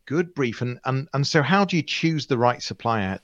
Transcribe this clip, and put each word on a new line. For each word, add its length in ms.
good 300
brief. 260
And, 240
and, 300
and 100
so 180
how 220
do 120
you 60
choose 440
the 100
right 240
supplier? 640